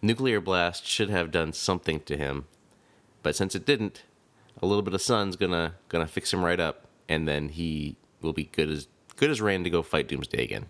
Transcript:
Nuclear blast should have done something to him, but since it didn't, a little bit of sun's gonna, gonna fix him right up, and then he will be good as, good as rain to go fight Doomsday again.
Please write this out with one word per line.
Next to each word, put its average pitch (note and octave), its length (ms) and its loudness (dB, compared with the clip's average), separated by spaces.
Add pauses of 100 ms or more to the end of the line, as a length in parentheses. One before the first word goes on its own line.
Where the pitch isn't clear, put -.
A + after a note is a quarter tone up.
Nuclear A#2 400 4
blast F2+ 440 2
should G2+ 240 0
have F2 220 0
done D#2+ 220 2
something E2 480 0
to D2 160 -4
him, C#2 280 -2 (800)
but D2+ 120 0
since F#2+ 200 -2
it F#2 100 -6
didn't, A2+ 380 0 (580)
a - 60 -2
little G2+ 160 2
bit F#2 100 -2
of F#2+ 80 0
sun's G2+ 340 0
gonna, F2 400 0 (140)
gonna E2 180 0
fix - 260 -4
him F#2 120 0
right F2 140 2
up, D#2+ 280 -2 (220)
and D#2+ 180 2
then D2 220 -2
he D#2 460 -4 (260)
will D#2+ 120 -2
be D2+ 120 -4
good D#2 240 0
as, D2 180 -6 (280)
good C#3+ 160 2
as A#2+ 100 -2
rain G2 220 2
to F2 60 -2
go E2 120 2
fight D#2 260 0
Doomsday - 360 -2
again. G#1 260 -6